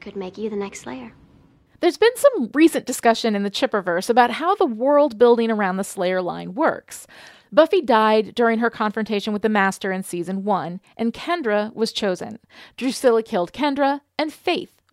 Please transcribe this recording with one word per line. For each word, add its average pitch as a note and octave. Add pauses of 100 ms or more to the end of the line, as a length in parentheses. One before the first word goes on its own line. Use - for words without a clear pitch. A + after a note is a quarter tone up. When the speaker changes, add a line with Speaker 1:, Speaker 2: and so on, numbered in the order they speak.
Speaker 1:
could G#3
make F#3
you G#3+
the G#3+
next G3+
slayer. B3 (680)
Speaker 2:
There's E4
been A#4+
some A#4
recent D4
discussion A3+
in G3+
the G3+
Chipperverse F#3+
about A#3+
how E4
the G4+
world C4
building A#3
around G3+
the G3
Slayer F#3
line E3+
works. - (460)
Buffy D#4+
died A3
during A3+
her A#3
confrontation G#3+
with G#3
the A3+
Master F#3+
in F#3+
season F#3
one, F3+ (160)
and A3+
Kendra G#3+
was A3
chosen. - (380)
Drusilla A#3
killed A3+
Kendra, C#4 (180)
and D4+
Faith - (120)